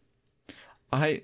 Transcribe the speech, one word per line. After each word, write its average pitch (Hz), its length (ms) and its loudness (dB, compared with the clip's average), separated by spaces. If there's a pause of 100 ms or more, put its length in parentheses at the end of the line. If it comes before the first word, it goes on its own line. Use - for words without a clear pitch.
(920)
I, 151 320 2